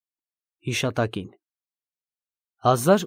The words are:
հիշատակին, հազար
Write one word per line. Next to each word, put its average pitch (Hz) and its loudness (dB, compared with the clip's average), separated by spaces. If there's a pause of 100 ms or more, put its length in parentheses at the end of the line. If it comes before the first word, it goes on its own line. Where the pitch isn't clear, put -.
(640)
հիշատակին, 113 -4 (1300)
հազար 131 4